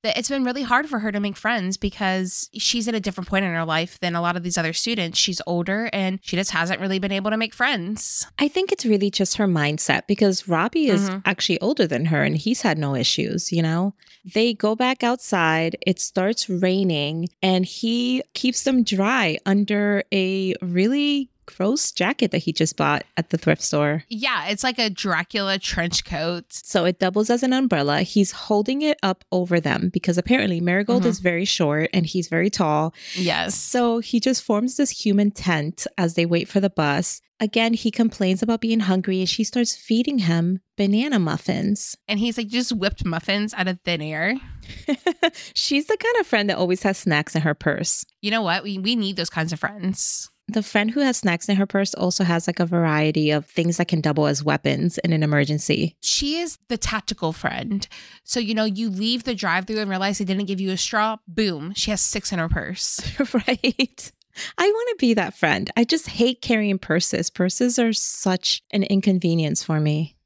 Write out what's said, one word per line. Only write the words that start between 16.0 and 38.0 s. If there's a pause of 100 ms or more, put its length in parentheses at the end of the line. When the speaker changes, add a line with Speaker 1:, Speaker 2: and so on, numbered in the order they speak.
Speaker 2:
raining, (140)
and
he (120)
keeps
them
dry
under
a
really (160)
gross
jacket
that
he
just
bought (140)
at
the
thrift
store.
Speaker 1:
Yeah,
it's
like
a
Dracula
trench
coat.
Speaker 2:
So
it
doubles
as
an
umbrella.
He's
holding
it
up
over
them
because
apparently
Marigold
Speaker 1:
Mm-hmm.
Speaker 2:
is
very
short
and
he's
very
tall. (200)
Speaker 1:
Yes.
Speaker 2:
So
he
just
forms
this
human
tent (100)
as
they
wait
for
the
bus. (200)
Again,
he
complains